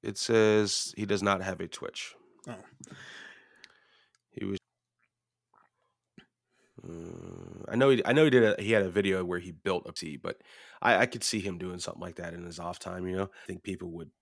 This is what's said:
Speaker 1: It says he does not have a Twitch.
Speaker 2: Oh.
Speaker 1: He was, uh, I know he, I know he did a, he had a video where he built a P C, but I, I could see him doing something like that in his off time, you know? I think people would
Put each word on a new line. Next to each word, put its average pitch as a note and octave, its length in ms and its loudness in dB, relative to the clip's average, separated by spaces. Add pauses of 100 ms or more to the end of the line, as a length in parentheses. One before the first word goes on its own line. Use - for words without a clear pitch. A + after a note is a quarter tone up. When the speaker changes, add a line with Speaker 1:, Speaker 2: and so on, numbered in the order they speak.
Speaker 1:
It G#2+ 160 -6
says G#2+ 760 4
he G#2 100 -4
does G2+ 160 0
not G2 200 2
have F#2 180 -6
a E2+ 80 -8
Twitch. - 460 -12 (340)
Speaker 2:
Oh. A#2+ 60 -12 (1800)
Speaker 1:
He - 140 -12
was, G2 140 -6 (2250)
uh, E2+ 880 -14
I A2 60 -2
know C3+ 140 8
he, B2 140 6
I A#2 80 2
know D3+ 120 8
he D3+ 60 6
did A#2 280 6
a, - 40 -6
he G#2+ 100 2
had G#2+ 100 6
a F#2+ 80 0
video F#2+ 340 2
where F2 140 -4
he F2 140 -12
built F2+ 340 -2
a E2 60 -14
P - 60 -10 (140)
C, C#2 40 -10
but - 240 -10 (400)
I, A2 180 6
I A#2+ 80 6
could A#2+ 180 -8
see A2 160 -2
him F#2 180 -6
doing F2+ 220 -8
something - 220 -10
like F2 140 -12
that E2+ 180 -10
in F2 100 -12
his E2+ 140 -14
off F2 200 -8
time, F2+ 280 -8
you F#2 100 -2
know? G2 80 0
I - 220 -14
think F#2 160 -10
people F2+ 300 -10
would E2 180 -14 (120)